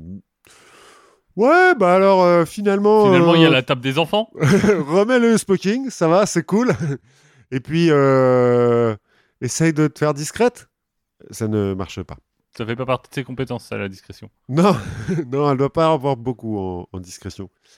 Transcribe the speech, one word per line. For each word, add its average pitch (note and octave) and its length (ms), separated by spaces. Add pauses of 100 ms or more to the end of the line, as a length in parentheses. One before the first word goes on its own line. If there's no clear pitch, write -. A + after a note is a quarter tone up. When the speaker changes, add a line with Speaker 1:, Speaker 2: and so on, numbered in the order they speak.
(1400)
Speaker 1:
Ouais, E4+ 400
bah F3+ 200
alors, F#3+ 280
euh, F3 220
finalement, G#3 640
Speaker 2:
Finalement, E3+ 280
il E3 60
y E3 40
a D#3+ 40
Speaker 1:
euh, - 20
Speaker 2:
la C3 100
table B2+ 200
des C3+ 180
enfants. G#3 320
Speaker 1:
<laughs> - 40
remets G3 840
le A3+ 180
smoking, A3 520
ça - 180
va, F#3 180
c'est - 180
cool. A3+ 280 (400)
<laughs> - 400
Et C3+ 80
puis, E3 320
euh, B2 1040 (460)
essaye D#3+ 320
de D3+ 140
te - 120
faire D3+ 140
discrète. » D#3 560 (640)
Ça G#2+ 160
ne G#2 260
marche F#2 300
pas. - 140 (400)
Speaker 2:
Ça A#2 80
fait A#2 100
pas B2+ 100
partie B2+ 240
de - 60
ses C#3 80
compétences, B2 420
ça, G#2+ 120
la G2+ 120
discrétion. - 400 (200)
Speaker 1:
Non, E3+ 260 (260)
<laughs> D3+ 300
non, C#3+ 200
elle C3 60
doit C3+ 160
pas D#3+ 180
avoir C3+ 260
beaucoup A2+ 400
en, F#2 340
en F#2 80
discrétion. F#2 500 (280)